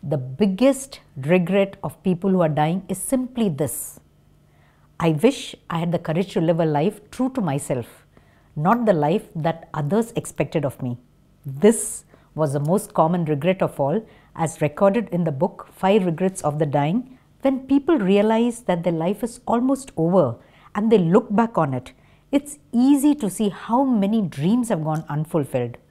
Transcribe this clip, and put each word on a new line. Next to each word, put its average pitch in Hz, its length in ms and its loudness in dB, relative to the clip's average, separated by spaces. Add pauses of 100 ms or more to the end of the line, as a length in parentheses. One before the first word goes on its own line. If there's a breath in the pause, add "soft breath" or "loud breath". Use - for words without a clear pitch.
The 147 160 -4
biggest 214 800 0 (160)
regret 185 680 2
of - 200 -10
people 185 280 -2
who 185 100 2
are 165 80 4
dying 156 400 0
is 185 100 -6
simply 247 500 -2
this: 143 520 -6 (1000 soft breath)
"I 170 140 2
wish 214 420 0 (140)
I 165 100 -4
had 170 140 -2
the 175 60 0
courage 175 360 -4
to 190 60 0
live 165 200 2
a 165 60 2
life 156 340 0 (100)
true 254 200 -4
to 262 100 -6
myself, 143 640 -6 (500 soft breath)
not 214 300 0
the 214 60 4
life 165 420 0
that 160 380 -4
others 190 440 -2
expected - 480 -4
of - 180 -6
me." 123 160 -6 (460)
This 147 600 0 (300 soft breath)
was 147 180 0
the 143 80 0
most 175 340 0
common 170 300 2
regret 151 380 0
of - 180 -4
all, 151 220 0 (320 loud breath)
as 160 280 -4
recorded 196 480 2
in 175 140 0
the 165 80 -2
book 147 400 -4
Five 196 340 2
Regrets 180 360 -2
of 151 160 -2
the 156 80 2
Dying. 151 520 -2 (240 loud breath)
When 269 240 -2
people 285 320 2
realize 220 640 2
that 175 220 -2
their 180 80 0
life 175 320 -2
is 226 220 -8
almost 262 500 0
over 165 400 2 (380 soft breath)
and 220 180 2
they 220 60 6
look 185 360 2
back 226 240 2
on 143 160 0
it, - 180 -8 (380 soft breath)
it's - 280 -2 (140)
easy 277 440 4
to 214 140 -2
see 208 180 -2
how 233 360 -2
many 226 380 2
dreams 190 460 0
have 170 160 0
gone 156 240 -2
unfulfilled. 143 680 -2 (120)